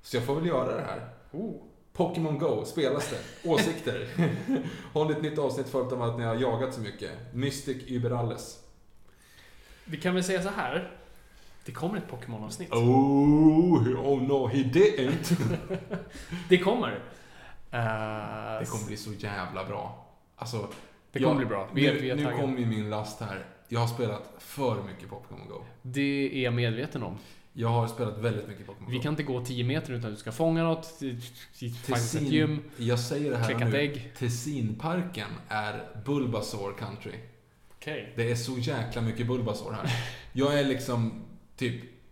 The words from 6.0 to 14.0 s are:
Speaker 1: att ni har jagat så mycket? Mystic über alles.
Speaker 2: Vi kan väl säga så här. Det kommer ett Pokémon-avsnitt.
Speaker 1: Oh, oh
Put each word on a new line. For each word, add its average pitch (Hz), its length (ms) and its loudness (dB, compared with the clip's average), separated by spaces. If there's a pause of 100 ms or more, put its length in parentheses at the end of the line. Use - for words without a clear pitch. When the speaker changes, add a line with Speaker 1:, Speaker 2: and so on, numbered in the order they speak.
Speaker 1:
att 117 160 0
ni 120 60 -2
har 113 120 0
jagat 127 380 0
så 123 80 -8
mycket? 101 300 -8 (220)
Mystic 135 540 -2
über 120 240 -2
alles. 117 480 -4 (1300)
Speaker 2:
Vi 160 120 -8
kan 180 160 0
väl 180 100 2
säga 185 180 0
så 196 80 -2
här. 180 420 -2 (760)
Det 120 60 -10
kommer 170 260 -2
ett - 120 -6
Pokémon-avsnitt. 113 640 -10
Speaker 1:
Oh, 139 1120 8 (120)
oh 135 240 4